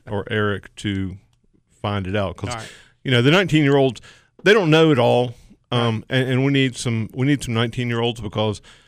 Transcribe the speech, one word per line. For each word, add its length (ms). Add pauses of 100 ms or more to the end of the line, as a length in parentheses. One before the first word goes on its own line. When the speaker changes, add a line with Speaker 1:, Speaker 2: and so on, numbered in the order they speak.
Speaker 1:
or 220
Eric 460
to 400 (680)
find 240
it 80
out. 220
'Cause, 140
Speaker 2:
All 60
right. 160 (300)
Speaker 1:
you 80
know, 120
the 80
nineteen-year-olds, 680 (440)
they 80
don't 180
know 220
it 60
all. 360 (380)
Um, 380
Speaker 2:
Right. 100
Speaker 1:
and, 120
and 120
we 80
need 240
some, 380
we 120
need 180
some 100
nineteen-year-olds 640
because 400 (280)